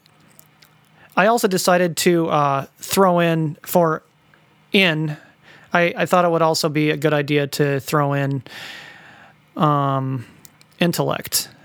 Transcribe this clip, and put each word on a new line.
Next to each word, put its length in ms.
I 100
also 200
decided 520
to, 300
uh, 380
throw 420
in 420
for 400
in, 460
I, 200
I 120
thought 180
it 60
would 100
also 300
be 200
a 60
good 160
idea 340
to 340
throw 340
in, 280
um, 680
intellect. 680